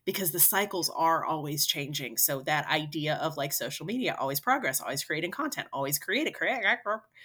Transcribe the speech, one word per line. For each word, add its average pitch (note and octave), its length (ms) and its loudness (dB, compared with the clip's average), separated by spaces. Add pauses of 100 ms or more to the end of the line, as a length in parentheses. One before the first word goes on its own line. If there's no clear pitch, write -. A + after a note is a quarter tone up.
because F#3+ 280 0
the E3 80 0
cycles G3 500 4
are E3 340 4
always D3 420 0
changing. C#3+ 520 -4
So C#3 240 2
that D3+ 260 0
idea D3+ 480 0
of, D3+ 200 -2
like, C#3+ 160 -2
social - 340 -4
media, A3 320 -2
always C3+ 220 0
progress, B3 400 2
always C3+ 240 -4
creating E3 280 -2
content, - 400 -4
always C#3 260 0
create B3+ 280 0
it, - 80 -2
create, A3+ 280 0 (600)